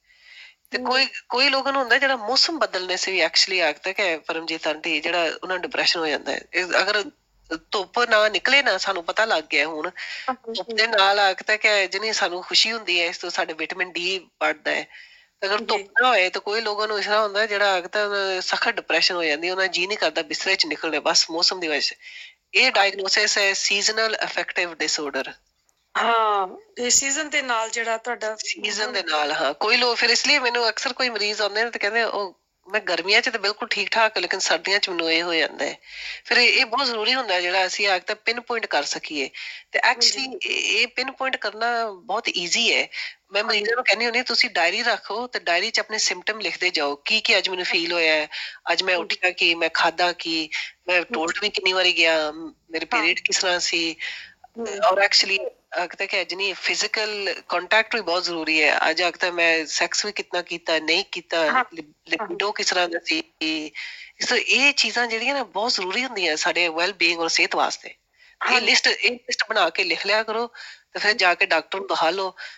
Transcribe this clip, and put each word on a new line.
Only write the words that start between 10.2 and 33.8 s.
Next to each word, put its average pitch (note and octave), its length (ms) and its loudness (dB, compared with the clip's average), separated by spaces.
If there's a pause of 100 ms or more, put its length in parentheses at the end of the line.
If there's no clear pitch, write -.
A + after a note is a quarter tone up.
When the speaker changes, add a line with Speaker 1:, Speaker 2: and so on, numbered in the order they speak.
Speaker 2:
ਹਾਂ, C4 60 -2
ਹਾਂ, A3+ 220 -10
Speaker 1:
ਧੁੱਪ F#3 140 -6
Speaker 2:
ਹਾਂ। A3 80 -2
Speaker 1:
ਦੇ G#3+ 80 4
ਨਾਲ G3+ 340 4
ਆਖ F#3+ 220 2
ਤਾਂ G#3+ 160 2
ਕਿ G#3 280 4
ਜਿੰਨੀ G3 260 -4
ਸਾਨੂੰ F3+ 300 -2
ਖੁਸ਼ੀ - 300 2
ਹੁੰਦੀ F#3 280 0
ਹੈ, E3+ 60 2
ਇਸ F3 120 -4
ਤੋਂ F3 120 -8
ਸਾਡੇ F3 220 -2
vitamin F3 400 -6
D F3+ 260 -4 (240)
ਵੱਧਦਾ D#3 280 -2
ਹੈ। D3+ 160 -2 (540)
ਤੇ G3+ 60 -2
ਅਗਰ G3+ 180 0
Speaker 2:
ਜੀ। - 40 -12
Speaker 1:
ਧੁੱਪ G#3+ 340 0
ਨਾ B3+ 60 6
ਹੋਏ F#3+ 200 4
ਤਾਂ G3 120 -6
ਕੋਈ G#3 200 -2
ਲੋਕਾਂ G#3+ 280 -2
ਨੂੰ G#3+ 100 -2
ਇਸ G3 60 -2
ਤਰ੍ਹਾਂ G#3 180 2
ਹੁੰਦਾ G#3 240 0
ਜਿਹੜਾ G3+ 280 2
ਆਖ F3 120 -2
ਤਾਂ G#3 180 -2
ਉਹਨਾਂ G3+ 280 -2
ਨੂੰ F#3 100 -2
ਸਖਤ - 260 -2
depression E3+ 460 0
ਹੋ F3 100 -2
ਜਾਂਦੀ, D#3+ 260 0
ਉਹਨਾਂ F#3+ 140 0
ਦਾ F3+ 80 0
ਜੀਅ F3+ 160 -2
ਨਹੀਂ G#3 100 -4
ਕਰਦਾ E3 240 0
ਬਿਸਤਰੇ D#3+ 340 -2
'ਚ - 100 0
ਨਿਕਲਣੇ, D3+ 320 -4
ਬਸ E3 320 2
ਮੌਸਮ E3+ 300 0
ਦੀ E3+ 80 -4
ਵਜ੍ਹਾ C#3+ 120 0
ਸੇ। - 160 -2 (580)
ਇਹ B3 180 4
diagnosis G3 680 2
ਹੈ G3 140 4
seasonal G#3+ 720 0
affective F3 500 -4
disorder। D3 560 -4 (600)
Speaker 2:
ਹਾਂ, A3 540 2 (300)
ਇਹ B3 120 -2
season C#4 400 0
ਦੇ D4 120 0
ਨਾਲ A3+ 280 -2
ਜਿਹੜਾ A3+ 260 -2
ਤੁਹਾਡਾ A3 420 -6
Speaker 1:
Season G#3 540 -4
ਦੇ F#3+ 100 -2
ਨਾਲ, D3+ 300 0
ਹਾਂ। D3 220 0
ਕੋਈ A3+ 220 2
ਲੋਕ A#3+ 200 2
ਫਿਰ A#3 140 2
ਇਸ A#3+ 160 2
ਲਈ C#4+ 120 4
ਮੈਨੂੰ A#3+ 300 2
ਅਕਸਰ B3+ 240 -2
ਕੋਈ B3+ 160 -2
ਮਰੀਜ਼ G#3 340 -4
ਆਉਂਦੇ G#3 220 0
ਨੇ A#3 60 -2
ਤੇ A3+ 80 -6
ਕਹਿੰਦੇ, G#3+ 240 0
"ਉਹ G3+ 380 -4 (260)
ਮੈਂ G3+ 140 -4
ਗਰਮੀਆਂ F#3+ 420 2
'ਚ - 60 -2
ਤਾਂ A#3 120 -2
ਬਿਲਕੁਲ G#3 280 -4
ਠੀਕ G3+ 220 -4